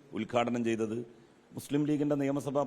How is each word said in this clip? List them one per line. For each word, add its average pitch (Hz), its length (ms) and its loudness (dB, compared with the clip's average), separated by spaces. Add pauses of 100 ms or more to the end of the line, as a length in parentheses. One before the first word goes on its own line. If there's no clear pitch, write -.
(160)
ഉദ്ഘാടനം 120 520 0
ചെയ്തത് 110 300 0 (580)
മുസ്ലിം 139 320 -2
ലീഗിൻ്റെ 147 320 2
നിയമസഭാ 139 460 0